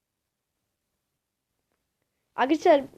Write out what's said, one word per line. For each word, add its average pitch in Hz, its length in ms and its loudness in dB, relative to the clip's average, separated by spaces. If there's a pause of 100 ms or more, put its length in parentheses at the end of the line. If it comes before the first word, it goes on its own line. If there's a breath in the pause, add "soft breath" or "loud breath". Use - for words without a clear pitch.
(2250)
Arkadaşlar, 285 480 0 (140)